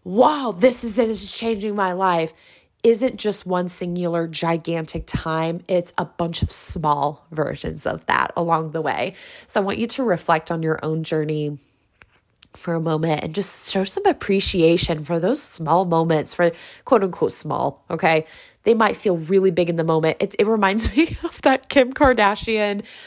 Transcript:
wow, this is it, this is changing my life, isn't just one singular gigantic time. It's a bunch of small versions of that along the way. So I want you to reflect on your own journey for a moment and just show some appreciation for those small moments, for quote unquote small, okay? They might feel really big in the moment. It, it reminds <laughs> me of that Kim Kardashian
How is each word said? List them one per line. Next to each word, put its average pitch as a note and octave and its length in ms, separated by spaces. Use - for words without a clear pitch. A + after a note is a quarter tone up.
wow, B3 540
this A#3+ 260
is A3 140
it, A#3 100
this A3 160
is - 100
changing G#3+ 420
my F#3+ 180
life, F3 400
isn't A3+ 340
just - 280
one F3+ 240
singular F3 580
gigantic E3 800
time. D#3+ 640
It's F3 300
a F3+ 80
bunch E3+ 360
of - 100
small D3 800
versions D#3 540
of - 220
that - 280
along D#3+ 360
the D#3+ 100
way. C#3+ 320
So - 140
I - 20
want G3 140
you A3+ 100
to C4 160
reflect E3+ 480
on E3 120
your D#3+ 200
own D#3+ 200
journey D3+ 540
for - 200
a E3 80
moment D#3+ 420
and D#3+ 120
just - 360
show F#3+ 120
some C#4 220
appreciation E3+ 1000
for E3 160
those G#3 220
small E3 440
moments, E3 480
for E3+ 180
quote A3 200
unquote F3 280
small, C3+ 580
okay? D#3+ 360
They A3+ 100
might A3 240
feel F#3 200
really F#3 340
big E3+ 180
in E3 80
the E3 80
moment. D#3+ 340
It, - 180
it G3+ 100
reminds G#3+ 460
<laughs> - 20
me D#4+ 280
of - 200
that C4 260
Kim C4 240
Kardashian G#3+ 920